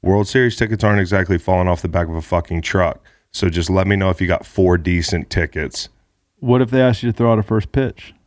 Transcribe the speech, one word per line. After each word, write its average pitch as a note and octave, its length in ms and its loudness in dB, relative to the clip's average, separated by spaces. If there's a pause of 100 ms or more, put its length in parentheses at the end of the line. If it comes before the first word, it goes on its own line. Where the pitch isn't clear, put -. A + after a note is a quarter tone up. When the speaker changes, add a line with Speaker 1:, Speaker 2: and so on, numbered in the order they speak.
Speaker 1:
World G2 260 2
Series B2 280 0
tickets A2 280 -2
aren't G#2 160 2
exactly F#2 380 0
falling F2+ 280 0
off F2 160 0
the F2+ 60 -4
back E2+ 200 -2
of E2 60 -8
a E2 80 -6
fucking E2+ 400 -2
truck. F2+ 380 0 (320)
So - 160 -2
just E2 220 -2
let F#2 180 2
me G2+ 80 2
know F#2+ 140 0
if F2+ 100 -4
you F#2 80 0
got E2+ 180 -2
four F2+ 320 2
decent E2+ 520 -2
tickets." D#2 580 -4 (500)
Speaker 2:
What B2+ 240 2
if A2+ 80 -2
they C3 120 2
asked B2+ 200 2
you A#2+ 80 0
to A2 60 -4
throw A#2 160 2
out A2 80 2
a - 20 -2
first G#2+ 300 -2
pitch? - 420 -4 (120)